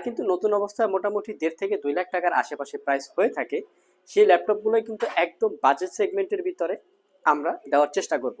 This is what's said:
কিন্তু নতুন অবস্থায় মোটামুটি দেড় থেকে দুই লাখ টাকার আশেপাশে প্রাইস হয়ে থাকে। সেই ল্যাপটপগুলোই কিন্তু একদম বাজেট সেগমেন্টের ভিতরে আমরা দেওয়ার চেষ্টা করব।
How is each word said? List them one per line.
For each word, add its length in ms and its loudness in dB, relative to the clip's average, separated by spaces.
কিন্তু 160 -6
নতুন 260 0
অবস্থায় 360 -2
মোটামুটি 360 -2
দেড় 200 -2
থেকে 140 -2
দুই 140 0
লাখ 160 -2
টাকার 180 0
আশেপাশে 420 -8
প্রাইস 200 -2
হয়ে 220 2
থাকে। 200 -4
সেই 180 6
ল্যাপটপগুলোই 580 2
কিন্তু 160 -8
একদম 260 -2
বাজেট 340 2
সেগমেন্টের 480 -2
ভিতরে 280 -4
আমরা 200 0
দেওয়ার 240 4
চেষ্টা 280 -2
করব। 160 -6